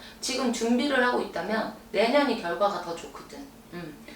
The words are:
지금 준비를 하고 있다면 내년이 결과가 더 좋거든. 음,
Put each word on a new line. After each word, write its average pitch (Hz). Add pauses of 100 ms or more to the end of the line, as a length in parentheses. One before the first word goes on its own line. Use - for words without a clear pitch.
(200)
지금 247
준비를 247
하고 254
있다면 - (160)
내년이 233
결과가 175
더 170
좋거든. - (280)
음, 165 (200)